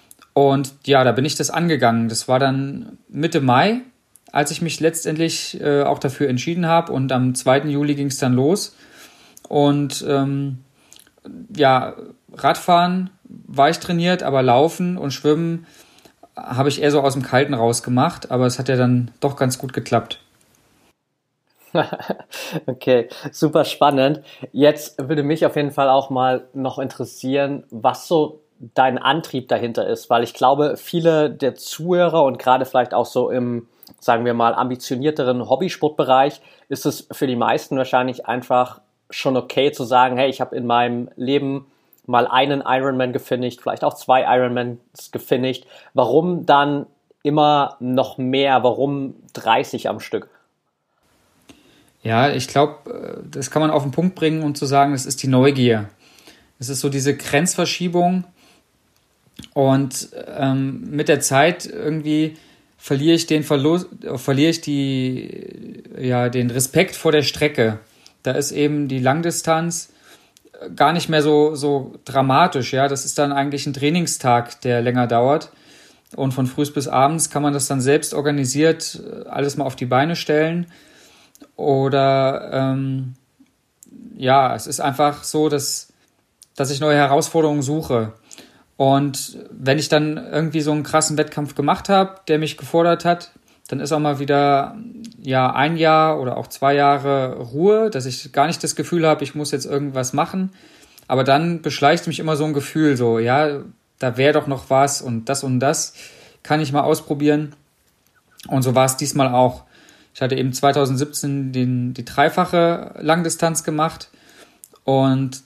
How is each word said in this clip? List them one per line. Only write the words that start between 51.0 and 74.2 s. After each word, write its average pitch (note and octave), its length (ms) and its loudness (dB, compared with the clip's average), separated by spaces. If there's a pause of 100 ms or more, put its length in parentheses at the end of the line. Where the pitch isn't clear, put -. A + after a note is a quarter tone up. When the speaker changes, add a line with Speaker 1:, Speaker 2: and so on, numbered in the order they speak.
Speaker 1:
Ja, A#2 280 2
ich C3 180 -4
glaub, - 400 0
äh, - 300 -14 (120)
das C#3 220 -10
kann D3+ 100 0
man D#3 100 2
auf D3 120 0
den C#3 80 -4
Punkt F3+ 240 -2
bringen D#3+ 260 0
und D3 160 -4
zu - 80 -4
sagen, C#3 280 2
das C3 120 -4
ist - 160 -8
die C3 60 -4
Neugier. B2+ 640 4 (680)
Es B2+ 120 -10
ist C3+ 100 -8
so - 80 -2
diese C#3 280 0
Grenzverschiebung F3 1080 0 (1300)
und, C3+ 540 2 (300)
ähm, C3+ 520 -2
mit D3 200 0
der D3 100 4
Zeit C#3+ 460 2
irgendwie D#3 720 -4 (400)
verliere D3+ 380 2
ich E3 120 -2
den D#3 160 2
Verlust, D#3 460 0 (160)
äh, C3+ 120 -8
verliere C#3 320 2
ich D#3+ 120 -2
die, C3+ 1200 -6 (160)
ja, B2 300 0
den B2 220 0
Respekt C#3+ 440 0
vor - 160 0
der D3+ 100 4
Strecke. B2+ 580 0 (440)
Da C3 80 -2
ist C#3 220 -4
eben D3 340 0
die C3 120 -4
Langdistanz E3 920 -2 (840)
gar D3 160 4
nicht E3+ 160 -2
mehr D#3 120 4
so, D3+ 340 4
so C#3 400 -2 (100)
dramatisch, C3+ 640 2
ja. C3+ 160 2
Das C#3 160 -4
ist - 140 -6
dann C#3+ 160 0
eigentlich C#3 320 -2
ein C#3+ 80 -4
Trainingstag, C3+ 880 0